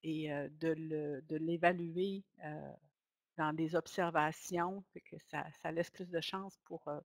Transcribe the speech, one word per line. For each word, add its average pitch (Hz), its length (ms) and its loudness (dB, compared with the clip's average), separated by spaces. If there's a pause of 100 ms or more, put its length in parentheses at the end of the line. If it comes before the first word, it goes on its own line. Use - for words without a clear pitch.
et, 156 280 -2
euh, 143 180 -2 (100)
de 160 180 4
le, 151 440 -2
de 156 160 -4
l'évaluer, 170 880 2 (200)
euh, 151 280 -8 (640)
dans 156 160 2
des 160 220 2
observations, 170 1080 2 (100)
fait - 80 -12
que - 140 -16 (160)
ça, 147 120 -2 (200)
ça 160 80 -2
laisse 170 180 2
plus 180 200 -10
de 170 120 0
chance 190 440 -4
pour, - 220 -10
euh, 147 180 -4